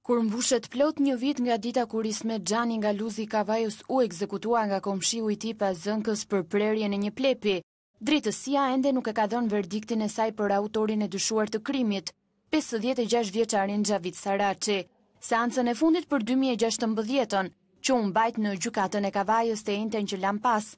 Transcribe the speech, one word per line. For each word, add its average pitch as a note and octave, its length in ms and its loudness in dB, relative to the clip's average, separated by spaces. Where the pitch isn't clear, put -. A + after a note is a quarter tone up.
Kur A#3+ 220 2
mbushet A3+ 460 0
plot D4 280 2
një C#4 200 2
vit C4+ 220 -2
nga A#3+ 180 2
dita A#3+ 280 -2
kur A3 200 -4
Ismet A3 360 -2
Xhani A3+ 360 0
nga G#3+ 140 0
Luzi G#3+ 320 -4
i G#3+ 60 -8
Kavajës G#3+ 460 0
u B3+ 160 0
ekzekutua G3+ 640 0
nga G3 160 0
komshiu G3+ 480 -2
i G#3 80 2
tij A3 160 -6
pas G3 240 0
zënkës G#3+ 480 -2
për G3 240 0
prerjen G#3 460 0
e - 20 -2
një G3+ 160 -2
plepi, B3+ 400 0
drejtësia C#4 640 2
ende C4+ 180 2
nuk B3+ 160 0
e A3 60 -2
ka G#3+ 160 2
dhënë A#3 240 0
verdiktin G#3+ 480 -2
e G#3+ 80 0
saj A3 240 0
për G#3 220 0
autorin G#3+ 500 0
e - 20 -6
dyshuar G#3 460 0
të A3 140 -2
krimit, A3+ 420 0
pesëdhjetë B3 520 0
e G3+ 60 -2
gjashtë A3 240 0
vjeçarin G#3 500 2
Xhavit F#3 320 -2
Saraçi. G3 600 0
Seancën A#3+ 480 2
e A#3 80 -2
fundit D#4+ 320 2
për B3+ 160 0
dy B3 160 0
mijë C4 140 2
e G#3 80 -8
gjashtëmbëdhjetën, A3 880 0
që - 100 0
u A#3+ 140 4
mbajt A3+ 340 0
në G#3 160 0
gjykatën G3+ 480 -2
e F#3+ 80 -2
Kavajës G#3+ 500 0
të G3+ 140 -2
njëjtën G#3+ 320 -2
që F#3+ 140 -4
lan G3+ 180 0
pas A3 240 2